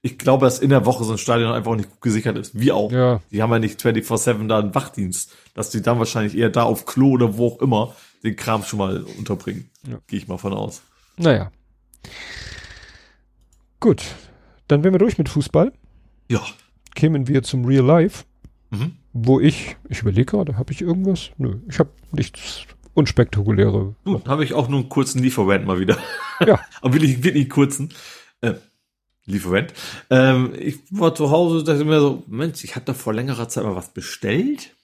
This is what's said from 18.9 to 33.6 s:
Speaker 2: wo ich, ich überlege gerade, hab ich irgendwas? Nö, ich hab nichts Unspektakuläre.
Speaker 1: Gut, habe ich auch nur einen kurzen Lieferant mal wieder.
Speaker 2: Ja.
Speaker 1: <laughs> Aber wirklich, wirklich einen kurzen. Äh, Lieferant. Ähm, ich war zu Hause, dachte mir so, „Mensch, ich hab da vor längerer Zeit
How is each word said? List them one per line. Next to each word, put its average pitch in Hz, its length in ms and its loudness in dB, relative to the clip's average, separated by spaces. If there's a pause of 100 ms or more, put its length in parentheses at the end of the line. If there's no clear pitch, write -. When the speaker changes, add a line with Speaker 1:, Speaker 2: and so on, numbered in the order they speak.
Speaker 2:
wo 123 280 4
ich, - 360 0 (120)
ich - 120 -6
überlege 110 260 2
gerade, 156 300 -2
hab - 140 -6
ich - 100 -8
irgendwas? 180 580 -2
Nö, 117 180 -4 (120)
ich 143 100 -10
hab 151 100 2 (240)
nichts - 500 -6 (320)
Unspektakuläre. 104 1000 2 (100)
Speaker 1:
Gut, 185 240 -2
habe 147 160 0
ich 123 100 -6
auch 127 140 0
nur 139 120 0
einen 127 80 -6
kurzen 131 340 0
Lieferant 101 440 2
mal 92 140 -2
wieder. 95 160 2 (500)
Speaker 2:
Ja. 214 120 6 (120)
Speaker 1:
<laughs> - 100 -20
Aber 127 140 2
wirklich, 131 300 4
wirklich 147 200 2
einen 135 60 -6
kurzen. 139 380 2 (520)
Äh, 113 140 -2 (720)
Lieferant. 95 460 -2 (380)
Ähm, 127 480 4
ich 147 200 -6 (120)
war 170 240 2
zu 147 160 0
Hause, 165 320 2
dachte 151 220 0
mir 151 160 4
so, 143 260 0
„Mensch, 139 380 -8
ich - 100 -14
hab 120 100 -10
da 135 100 -4
vor 113 200 -6
längerer 120 340 -6
Zeit - 160 -6